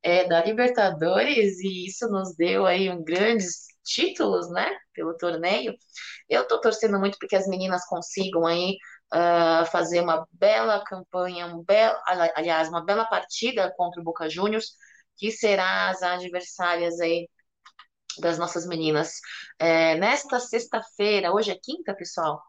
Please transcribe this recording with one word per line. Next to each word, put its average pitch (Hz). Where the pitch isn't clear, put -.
é, 180
da 170
Libertadores, 208
e 185
isso 226
nos 190
deu 190
aí 185
um 175
grandes 185
títulos, 202
né, 202
pelo 165
torneio. 175
Eu 240
tô -
torcendo 220
muito 196
porque 202
as 190
meninas 185
consigam 175
aí, 180
ah, 170
fazer 175
uma 165
bela 214
campanha, 180
um 170
belo, 214
ali-, 175
aliás, 160
uma 165
bela 208
partida 220
contra 175
o 170
Boca 165
Juniors, 208
que 208
será 190
as 185
adversárias 175
aí 170
das 170
nossas 170
meninas, 160
é, 165
nesta 240
sexta-feira. 214
Hoje 214
é 180
quinta, 320
pessoal? 165